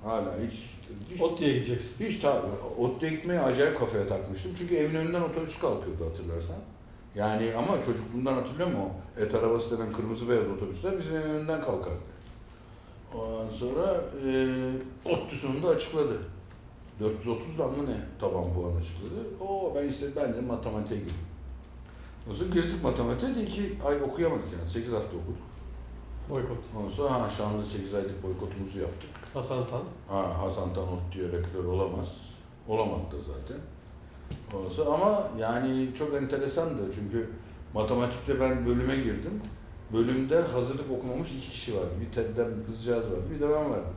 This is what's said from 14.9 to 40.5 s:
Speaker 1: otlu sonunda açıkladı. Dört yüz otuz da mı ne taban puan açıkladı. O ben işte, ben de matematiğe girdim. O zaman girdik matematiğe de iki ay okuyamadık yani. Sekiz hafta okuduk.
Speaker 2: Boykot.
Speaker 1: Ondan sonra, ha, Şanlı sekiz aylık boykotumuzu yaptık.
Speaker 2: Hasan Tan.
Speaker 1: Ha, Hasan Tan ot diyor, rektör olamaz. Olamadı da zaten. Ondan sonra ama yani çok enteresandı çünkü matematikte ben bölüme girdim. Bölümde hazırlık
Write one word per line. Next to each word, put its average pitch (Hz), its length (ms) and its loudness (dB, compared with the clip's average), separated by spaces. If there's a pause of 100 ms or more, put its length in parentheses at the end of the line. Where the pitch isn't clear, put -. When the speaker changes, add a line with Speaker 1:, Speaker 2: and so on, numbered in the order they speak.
Speaker 1:
otlu 127 320 0
sonunda 143 300 0
açıkladı. 143 520 4 (800)
Dört 107 200 2
yüz 117 80 -4
otuz 139 320 -2
da 139 80 4
mı 143 180 0
ne 113 120 -2 (220)
taban 87 340 2
puan 87 220 2
açıkladı. 131 720 -4
O 185 260 0
ben 143 120 2
işte, 139 180 -2 (100)
ben 135 180 2
de 120 80 -2
matematiğe 110 580 0
girdim. - 160 -4 (1160)
O - 20 -4
zaman 180 200 0
girdik 165 300 2
matematiğe 123 520 2
de 226 80 2
iki 202 300 -2 (120)
ay 143 160 4
okuyamadık - 440 2 (140)
yani. 85 100 -4
Sekiz 117 220 -2
hafta 92 260 -2
okuduk. - 300 -6 (840)
Speaker 2:
Boykot. 127 280 -2 (200)
Speaker 1:
Ondan 101 120 -2
sonra, 135 240 2
ha, 117 240 2
Şanlı 104 280 0
sekiz 98 280 -4
aylık 95 300 -2
boykotumuzu 95 560 -4
yaptık. - 300 -4 (240)
Speaker 2:
Hasan 127 340 -2
Tan. 120 140 -2 (260)
Speaker 1:
Ha, 92 340 0
Hasan 90 320 0
Tan 95 100 0
ot 90 300 -2
diyor, 90 180 -2
rektör 90 320 0
olamaz. 90 440 2 (600)
Olamadı 101 440 2
da 73 60 -6
zaten. 71 400 -8 (960)
Ondan 95 160 -2
sonra 147 200 4
ama 196 380 6 (120)
yani 131 580 2
çok 147 180 0
enteresandı 139 680 2 (140)
çünkü 107 340 0 (440)
matematikte 123 680 2
ben 127 260 4
bölüme 123 300 4
girdim. 135 460 0 (520)
Bölümde 131 480 6
hazırlık 131 500 0